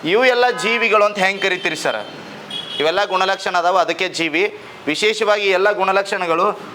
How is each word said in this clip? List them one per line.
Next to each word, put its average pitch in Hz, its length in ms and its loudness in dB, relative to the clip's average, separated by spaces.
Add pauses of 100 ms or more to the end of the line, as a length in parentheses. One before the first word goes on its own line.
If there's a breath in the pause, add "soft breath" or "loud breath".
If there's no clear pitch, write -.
ಇವು 226 160 4
ಎಲ್ಲ 247 240 4
ಜೀವಿಗಳು 220 560 2
ಅಂತ 208 140 -2
ಹೆಂಗ್ 190 220 0
ಕರಿತೀರಿ 180 340 -2
ಸರ್? 110 300 -4 (720)
ಇವೆಲ್ಲ 170 260 2
ಗುಣಲಕ್ಷಣ 190 520 0
ಅದಾವ, 175 200 4
ಅದಕ್ಕೆ 170 320 0
ಜೀವಿ. 165 480 -2 (300 loud breath)
ವಿಶೇಷವಾಗಿ 208 640 0
ಎಲ್ಲ 190 220 4
ಗುಣಲಕ್ಷಣಗಳು 190 880 0 (160)